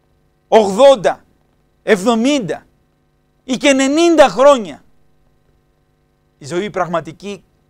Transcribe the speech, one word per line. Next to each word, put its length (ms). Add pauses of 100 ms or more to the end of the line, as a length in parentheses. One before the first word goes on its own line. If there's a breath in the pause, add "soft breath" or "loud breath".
(480)
ογδόντα, 760 (580)
εβδομήντα 840 (800)
ή 120
και 120
ενενήντα 600
χρόνια. 560 (1500)
Η 80
ζωή 240
πραγματική, 760 (260)